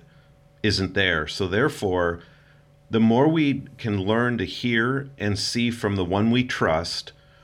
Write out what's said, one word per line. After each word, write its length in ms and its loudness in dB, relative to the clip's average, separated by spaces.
isn't 300 0
there. 340 0
So 220 -4
therefore, 720 0
the 120 2
more 260 6
we 380 0
can 240 -2
learn 360 0
to 80 -2
hear 720 -2
and 200 -2
see 320 -2
from 280 -2
the 80 0
one 260 2
we 140 2
trust 680 -2